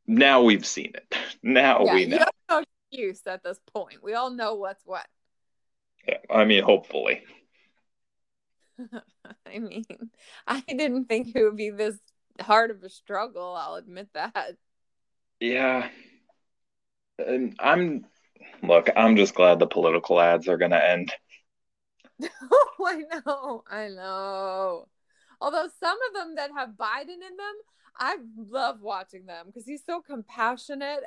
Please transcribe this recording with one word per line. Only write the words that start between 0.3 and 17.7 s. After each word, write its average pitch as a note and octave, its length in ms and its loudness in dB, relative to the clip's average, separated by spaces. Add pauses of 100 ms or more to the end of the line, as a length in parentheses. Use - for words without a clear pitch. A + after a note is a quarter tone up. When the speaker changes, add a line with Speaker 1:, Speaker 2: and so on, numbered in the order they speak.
Speaker 1:
we've G#2 240 6
seen - 260 -8
it. - 280 -10
<laughs> - 40 -10 (160)
Now C3 440 4
Speaker 2:
Yeah, - 100 4
Speaker 1:
we F#3 60 4
Speaker 2:
you F2+ 80 0
Speaker 1:
know. C#4+ 100 0
Speaker 2:
have D#4+ 100 4 (200)
no D#4+ 140 0 (280)
excuse G#3+ 360 -10
at F#3+ 160 -12
this F3+ 160 -10 (140)
point. D3 300 -10
We G#3 100 -8
all B3 180 -4
know A3+ 240 -6
what's G3 300 -10
what. F3+ 220 -10 (1000)
Speaker 1:
Yeah, - 100 -2 (120)
I G#2+ 160 4
mean, G2+ 180 4
hopefully. - 600 0 (1500)
Speaker 2:
<laughs> A#3+ 140 -18 (540)
I - 140 -14
mean, A3 260 -10 (640)
I C4 200 -4
didn't C4 380 -4
think A3+ 300 -4
it B3 80 2
would G#3+ 120 2
be G#3 140 -8
this G#3 280 -6 (440)
hard A3+ 300 2
of F#3+ 120 -14
a F#3+ 60 -20
struggle. F#3+ 680 -10
I'll E3 200 -10
admit G3 380 -16
that. F3 440 -8 (840)
Speaker 1:
Yeah. B2+ 480 -2 (1300)
And B2 400 -4
I'm, D#3 460 0 (580)